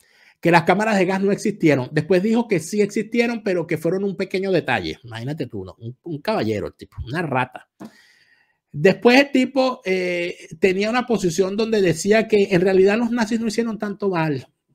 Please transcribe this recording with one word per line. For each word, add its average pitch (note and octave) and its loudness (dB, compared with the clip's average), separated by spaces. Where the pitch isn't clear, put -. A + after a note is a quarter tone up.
Que E3 0
las E3+ 6
cámaras G3 2
de F#3 4
gas F#3+ -2
no G3 2
existieron. D#3 0
Después D#3 0
dijo A3+ 0
que E3 0
sí G#3 -2
existieron, A3+ -2
pero F3+ -2
que D#3 -2
fueron F#3+ -2
un F#3+ -4
pequeño F#3+ -4
detalle. B2 -2
Imagínate B2 -8
tú, F#2+ -10
¿no? F#2 -16
Un, A#2 -14
un D3+ -12
caballero, G#2+ -4
el D2 -12
tipo, - -20
una D3+ -6
rata. C3 -4
Después G#3 4
el C#4 2
tipo, C4 0
eh, F3+ -4
tenía G3 2
una A#3+ -2
posición F#3+ 0
donde A3 0
decía G3+ 2
que G3+ 2
en F3+ 2
realidad F#3+ 4
los A#3 -2
nazis A#3 0
no A3+ -4
hicieron A3+ -4
tanto G3+ -6
mal. D#3+ -2